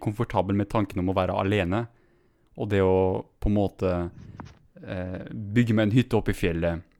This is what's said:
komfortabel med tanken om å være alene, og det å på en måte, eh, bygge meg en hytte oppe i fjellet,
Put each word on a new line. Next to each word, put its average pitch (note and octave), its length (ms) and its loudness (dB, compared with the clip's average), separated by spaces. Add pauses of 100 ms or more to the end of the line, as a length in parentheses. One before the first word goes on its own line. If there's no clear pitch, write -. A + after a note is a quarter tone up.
komfortabel G2+ 560 0
med G2+ 100 -2
tanken F#2+ 300 -2
om F2+ 140 0
å - 40 0
være F#2 220 0
alene, G2 460 0 (720)
og A2 120 -4
det G2 140 4
å F#2+ 400 2 (160)
på G#2+ 100 0
en G#2 60 2
måte, F#2+ 380 0 (880)
eh, F#2 480 -8
bygge A2 460 0
meg A2 100 4
en G#2 80 2
hytte A#2+ 240 4
oppe G2+ 160 -2
i - 20 -14
fjellet, E2+ 460 0 (160)